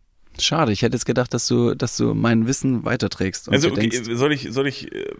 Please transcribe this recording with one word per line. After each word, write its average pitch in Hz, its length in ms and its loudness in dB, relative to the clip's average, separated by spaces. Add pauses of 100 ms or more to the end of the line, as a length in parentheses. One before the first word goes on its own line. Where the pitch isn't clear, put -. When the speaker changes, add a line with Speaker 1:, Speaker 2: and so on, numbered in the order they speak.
(380)
Speaker 1:
Schade, 151 360 2
ich 98 80 0
hätte 120 160 2
jetzt - 80 -2
gedacht, 123 280 0
dass 120 140 -2
du, 120 280 2
dass - 200 -4
du 117 180 0
mein 113 320 2
Wissen 131 380 0
weiterträgst - 640 -2
und - 60 0
Speaker 2:
Also, 139 160 4
Speaker 1:
dir - 80 0
Speaker 2:
okay, 107 120 2
Speaker 1:
denkst 113 260 -4
Speaker 2:
soll 139 180 2
ich, - 180 -4
soll 135 160 0
ich, - 260 -8
äh, 50 260 -8